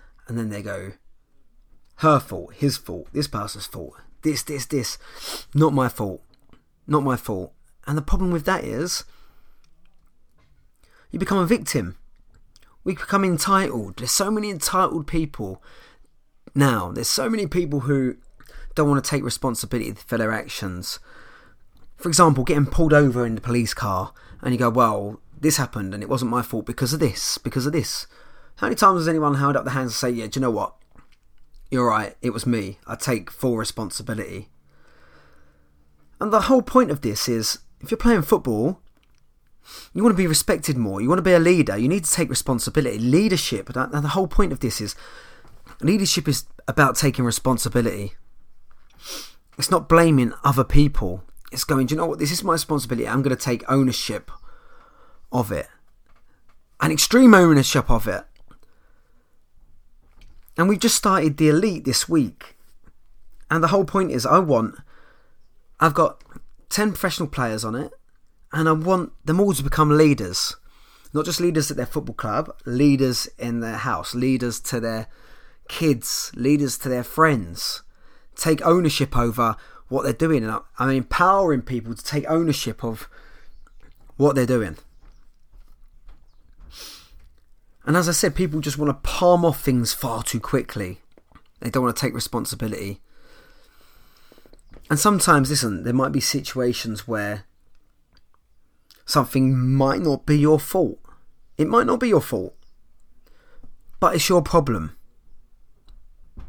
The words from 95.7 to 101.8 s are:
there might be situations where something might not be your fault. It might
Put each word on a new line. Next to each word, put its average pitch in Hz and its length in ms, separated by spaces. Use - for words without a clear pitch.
there 120 100
might 131 160
be 135 100
situations 123 840
where 104 380
something 131 520
might 135 260
not 143 240
be 151 140
your 151 220
fault. 160 400
It 156 80
might 233 180